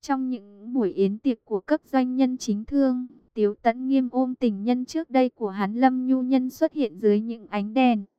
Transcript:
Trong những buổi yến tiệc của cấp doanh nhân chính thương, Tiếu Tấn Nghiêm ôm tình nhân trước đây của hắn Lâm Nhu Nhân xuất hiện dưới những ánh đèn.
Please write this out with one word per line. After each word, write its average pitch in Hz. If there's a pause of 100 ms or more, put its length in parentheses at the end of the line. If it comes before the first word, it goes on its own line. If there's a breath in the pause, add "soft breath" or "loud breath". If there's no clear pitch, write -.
Trong 262
những 208
buổi 233
yến 196
tiệc 240
của 208
cấp 302
doanh 254
nhân 254
chính 214
thương, 254 (280)
Tiếu 208
Tấn 247
Nghiêm 262
ôm 254
tình 208
nhân 247
trước 320
đây 254
của 226
hắn 196
Lâm 254
Nhu 262
Nhân 254
xuất 320
hiện 233
dưới 208
những 226
ánh 208
đèn. 240 (140)